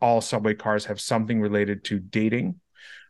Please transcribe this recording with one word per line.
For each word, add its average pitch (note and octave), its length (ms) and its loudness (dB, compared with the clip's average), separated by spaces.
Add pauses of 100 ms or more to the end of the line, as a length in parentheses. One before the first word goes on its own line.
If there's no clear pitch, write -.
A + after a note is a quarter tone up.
all, A#2 180 4
subway A2 340 0
cars G#2+ 320 -2
have G#2 140 -6
something A2+ 400 0
related G#2 460 0
to G#2 140 -2
dating, A2 600 -2 (500)